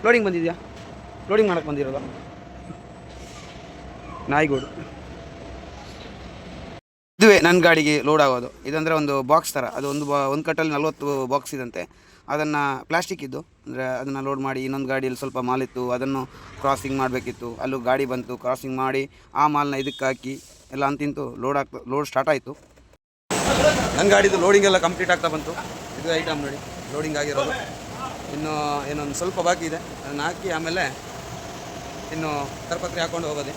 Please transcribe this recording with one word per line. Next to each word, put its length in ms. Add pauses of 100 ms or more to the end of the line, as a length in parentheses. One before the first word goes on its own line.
ಲೋಡಿಂಗ್ 240
ಬಂದಿದ್ಯಾ? 260 (720)
ಲೋಡಿಂಗ್ 220
ಮಾಡಕ್ಕೆ 200
ಬಂದಿರೋದು 280 (2250)
ನಾಯಿಗೋಡು. 360 (2500)
ಇದುವೇ 160 (100)
ನನ್ನ 200
ಗಾಡಿಗೆ 280 (140)
ಲೋಡ್ 180
ಆಗೋದು. 220 (220)
ಇದಂದರೆ 300
ಒಂದು 160 (160)
ಬಾಕ್ಸ್ 240
ಥರ, 100 (120)
ಅದು 160
ಒಂದು 180
ಬಾ-, 220
ಒಂದು 140
ಕಟ್ಟಲ್ಲಿ 280
ನಲ್ವತ್ತು 320 (240)
ಬಾಕ್ಸ್ 260
ಇದಂತೆ. 240 (520)
ಅದನ್ನು 280 (280)
ಪ್ಲಾಸ್ಟಿಕ್ 380
ಇದ್ದು, 140 (240)
ಅಂದರೆ 180 (160)
ಅದನ್ನು 280
ಲೋಡ್ 180
ಮಾಡಿ 220
ಇನ್ನೊಂದು 240
ಗಾಡಿಯಲ್ಲಿ 300
ಸ್ವಲ್ಪ 180 (100)
ಮಾಲಿತ್ತು, 340 (120)
ಅದನ್ನು 260 (400)
ಕ್ರಾಸಿಂಗ್ 400
ಮಾಡಬೇಕಿತ್ತು. 480 (140)
ಅಲ್ಲೂ 140 (120)
ಗಾಡಿ 240
ಬಂತು, 300
ಕ್ರಾಸಿಂಗ್ 400
ಮಾಡಿ 200 (380)
ಆ 40 (100)
ಮಾಲ್ನ 280
ಇದಕ್ಕೆ 240
ಹಾಕಿ 260 (420)
ಎಲ್ಲ 160
ಅಂತಿಂತು 340 (180)
ಲೋಡ್ 180
ಆಗ್ತಾ, 200 (120)
ಲೋಡ್ 180
ಸ್ಟಾರ್ಟ್ 220
ಆಯಿತು. 200 (1400)
ನನ್ನ 180
ಗಾಡಿದು 300
ಲೋಡಿಂಗ್ 240
ಎಲ್ಲ 180
ಕಂಪ್ಲೀಟ್ 280
ಆಗ್ತಾ 200
ಬಂತು. 180 (460)
ಇದು 200
ಐಟಮ್ 260
ನೋಡಿ 140 (340)
ಲೋಡಿಂಗ್ 280
ಆಗಿರೋದು. 320 (840)
ಇನ್ನು 180 (380)
ಏನೊಂದು 280
ಸ್ವಲ್ಪ 200 (100)
ಬಾಕಿ 200
ಇದೆ, 100 (240)
ಅದನ್ನು 240
ಹಾಕಿ 300
ಆಮೇಲೆ 280 (1300)
ಇನ್ನು 160 (380)
ತರಪತ್ರಿ 340
ಹಾಕ್ಕೊಂಡು 280
ಹೋಗೋದೆ. 260